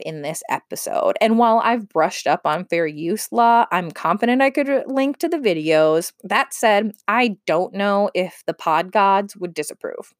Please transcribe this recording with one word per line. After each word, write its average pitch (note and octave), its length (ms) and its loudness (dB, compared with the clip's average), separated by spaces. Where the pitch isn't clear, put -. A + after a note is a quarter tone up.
in D#3 160 -8
this D3+ 260 -8
episode, - 720 -4
and A3+ 200 2
while A#3 180 4
I've A3+ 320 -2
brushed E3 380 -2
up D3+ 180 0
on D#3+ 200 -2
fair E3+ 200 -2
use D#3+ 460 -6
law, A#3 400 4
I'm F3 180 -2
confident A#3 540 0
I C4+ 80 2
could C#4 160 0
re-, C#4 180 0
link C4+ 320 -2
to E4+ 100 -4
the E4 100 -2
videos. D#3 760 2
That G#3 300 -2
said, G#3+ 400 2
I A3+ 300 0
don't F3 260 0
know G3+ 400 0
if F3+ 320 -4
the E3 80 -4
pod E3+ 380 -2
gods G3+ 440 2
would F3+ 200 -10
disapprove. - 640 -10